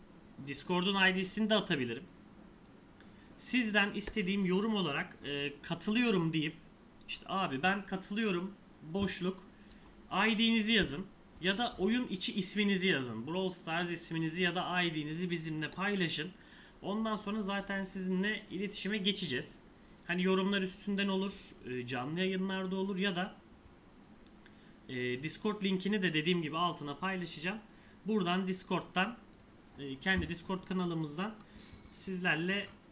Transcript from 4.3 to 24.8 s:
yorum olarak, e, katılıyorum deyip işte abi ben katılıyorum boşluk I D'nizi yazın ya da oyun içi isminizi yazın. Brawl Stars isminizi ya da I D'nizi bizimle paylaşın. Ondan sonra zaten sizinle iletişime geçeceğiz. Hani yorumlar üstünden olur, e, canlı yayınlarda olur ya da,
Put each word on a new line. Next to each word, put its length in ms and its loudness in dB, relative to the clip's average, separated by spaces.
yorum 300 4
olarak, 500 0
e, 360 -4
katılıyorum 720 2
deyip 220 0
işte 220 -10
abi 340 0
ben 220 2
katılıyorum 680 -2
boşluk 600 -2
I 80 4
D'nizi 360 4
yazın 320 2
ya 160 2
da 200 -2
oyun 300 2
içi 260 -2
isminizi 540 2
yazın. 400 0
Brawl 260 -2
Stars 380 -4
isminizi 520 -2
ya 120 2
da 280 0
I 120 0
D'nizi 340 -2
bizimle 420 -2
paylaşın. 600 0
Ondan 340 0
sonra 260 -2
zaten 420 -2
sizinle 680 0
iletişime 460 -2
geçeceğiz. 640 -2
Hani 160 2
yorumlar 380 4
üstünden 460 0
olur, 260 0
e, 220 -4
canlı 320 -2
yayınlarda 560 0
olur 240 0
ya 160 2
da, 200 -2